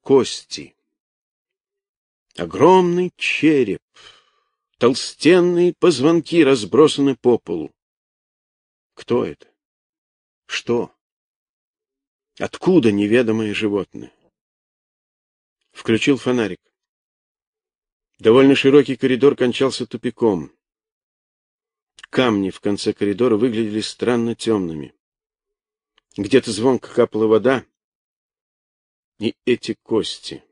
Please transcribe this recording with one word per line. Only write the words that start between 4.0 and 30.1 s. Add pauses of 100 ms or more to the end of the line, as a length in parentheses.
толстенные
позвонки
разбросаны
по
полу. (1200)
Кто
это? (960)
Что? (1400)
Откуда
неведомое
животное? (1600)
Включил
фонарик. (1600)
Довольно
широкий
коридор
кончался
тупиком. (1600)
Камни
в
конце
коридора
выглядели
странно
тёмными. (1200)
Где-то
звонко
капала
вода. (1500)
И
эти
кости.